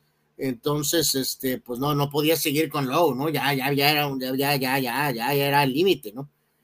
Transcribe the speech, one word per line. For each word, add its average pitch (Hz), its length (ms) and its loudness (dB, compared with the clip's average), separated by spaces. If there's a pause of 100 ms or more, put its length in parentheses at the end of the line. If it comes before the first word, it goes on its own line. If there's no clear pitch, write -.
(380)
Entonces, 147 760 -2
este, 127 440 -4
pues, 120 200 -10
no, 143 160 0
no 143 140 2
podía 156 260 2
seguir 151 360 0
con 143 180 -2
Lowe, 147 260 2
¿no? 143 140 -2
Ya, 139 240 0
ya, 135 200 0
ya 139 180 4
era 147 160 2
un, 139 120 -4
ya, 131 160 -4
ya, 139 220 0
ya, 131 220 0
ya, 135 340 -2
ya, 120 220 -2
ya 139 120 2
era 143 160 4
el 131 100 2
límite, 160 400 0
¿no? 139 180 -12 (340)